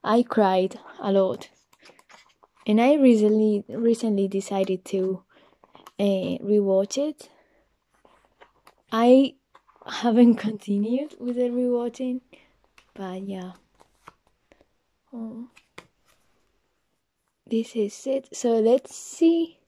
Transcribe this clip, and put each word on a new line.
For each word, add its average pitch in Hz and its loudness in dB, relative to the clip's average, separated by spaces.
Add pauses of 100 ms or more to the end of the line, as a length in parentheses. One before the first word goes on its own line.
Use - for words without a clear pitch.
I 233 2
cried 190 0 (200)
a 202 -4
lot, 190 0 (1160)
and 214 2
I 262 4
recently, 214 4
recently 220 -2
decided 190 -4
to, 190 -4 (760)
uh, 190 -2
rewatch 202 0
it. 294 -6 (1600)
I 247 4 (500)
haven't 233 4
<laughs> 214 -6
continued 220 -4
with 240 -8
the 247 -2
rewatching, 247 -4 (720)
but 185 -12
yeah. 185 -12 (1600)
Oh. 226 -14 (2000)
This 226 -6
is 214 -6
it. 269 -6
So 233 -2
let's 226 0
see. 330 0